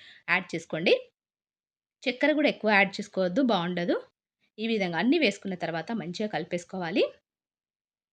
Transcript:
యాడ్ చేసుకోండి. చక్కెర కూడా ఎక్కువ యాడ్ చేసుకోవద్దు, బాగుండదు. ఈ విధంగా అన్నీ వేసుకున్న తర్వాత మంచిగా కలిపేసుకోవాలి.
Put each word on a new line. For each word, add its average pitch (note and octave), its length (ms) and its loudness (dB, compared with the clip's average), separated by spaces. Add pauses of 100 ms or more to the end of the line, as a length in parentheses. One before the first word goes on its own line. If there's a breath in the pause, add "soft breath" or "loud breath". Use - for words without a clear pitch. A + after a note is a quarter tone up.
(280 loud breath)
యాడ్ F#3 200 -2
చేసుకోండి. E3+ 460 0 (1080)
చక్కెర C#4 300 2
కూడా C#4+ 180 4
ఎక్కువ G#3+ 200 -2
యాడ్ G3 220 6
చేసుకోవద్దు, F#3+ 520 -2
బాగుండదు. F3+ 520 0 (640)
ఈ A3 80 -6
విధంగా F#3+ 320 0
అన్నీ B3+ 220 4
వేసుకున్న G3+ 360 -2
తర్వాత E3 360 -6
మంచిగా G3+ 380 -6
కలిపేసుకోవాలి. F3 720 -4 (1080)